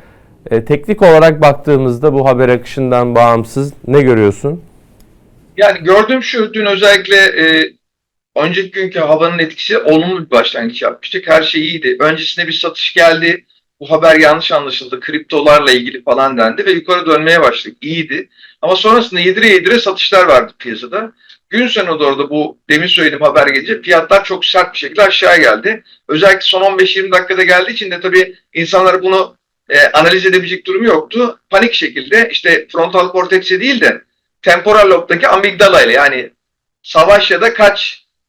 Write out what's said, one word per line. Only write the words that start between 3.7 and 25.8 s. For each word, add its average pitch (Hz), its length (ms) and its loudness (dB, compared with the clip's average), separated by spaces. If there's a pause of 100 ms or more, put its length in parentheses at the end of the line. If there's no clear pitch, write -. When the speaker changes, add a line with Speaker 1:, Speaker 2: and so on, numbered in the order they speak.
Speaker 1:
ne 139 140 4
görüyorsun? 127 600 0 (960)
Speaker 2:
Yani 196 260 2
gördüğüm 220 400 2
şu, 233 300 -4
dün 214 120 -4
özellikle, 196 500 2
e, 160 580 2 (640)
önceki 175 360 -4
günkü 185 280 -6
havanın 160 400 0
etkisi 165 380 -4
olumlu 165 480 0
bir - 60 -12
başlangıç 117 500 -2
yapmıştık. - 460 -8
Her 160 160 2
şey 156 180 -4
iyiydi. 156 380 -4
Öncesinde 160 480 -4
bir 165 60 -8
satış - 400 -6
geldi. 170 520 0 (340)
Bu 143 120 -12
haber 160 280 4
yanlış 156 320 2
anlaşıldı. 131 480 -6
Kriptolarla 147 720 0
ilgili 123 320 -2
falan 135 340 -2
dendi 113 280 -2
ve 190 60 0
yukarı 170 340 -4
dönmeye 160 360 2
başladık. 120 400 -2
İyiydi. 151 480 -8 (320)
Ama 180 140 0
sonrasında 220 440 0
yedire 196 280 0
yedire 202 320 2
satışlar 185 460 0
vardı 127 340 2
piyasada. 123 520 -10 (380)
Gün 233 180 -2
sonuna 180 320 -4
doğru 139 200 0
da 143 100 -6
bu 151 280 -4 (120)
demin 160 180 0
söylediğim 151 360 -2
haber 143 240 2
gelince 139 340 -4
fiyatlar 175 420 2
çok 185 220 -6
sert 180 280 0
bir - 40 -12
şekilde 156 260 -2
aşağı 180 360 2
geldi. 143 440 0 (240)